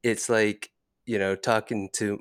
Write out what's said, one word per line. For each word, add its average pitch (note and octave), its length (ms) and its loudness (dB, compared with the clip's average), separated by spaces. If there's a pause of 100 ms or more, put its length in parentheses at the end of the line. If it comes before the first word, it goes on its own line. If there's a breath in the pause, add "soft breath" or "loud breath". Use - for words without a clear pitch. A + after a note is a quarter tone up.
it's A#2 260 0
like, G#2+ 400 2 (380)
you A2 100 -2
know, G2 180 2
talking G#2+ 580 -2
to G#2 280 -2